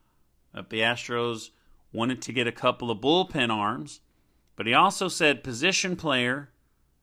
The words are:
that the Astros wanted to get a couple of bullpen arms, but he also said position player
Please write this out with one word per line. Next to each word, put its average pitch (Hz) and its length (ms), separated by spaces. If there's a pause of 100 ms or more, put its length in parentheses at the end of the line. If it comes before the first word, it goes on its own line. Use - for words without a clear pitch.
(520)
that 101 160
the 110 120
Astros 120 680 (400)
wanted 123 300
to - 140
get 123 120
a 117 60
couple 123 380
of 110 80
bullpen 143 520
arms, 113 500 (540)
but 101 120
he 117 80
also 185 340
said 147 340
position 170 540
player 135 540 (520)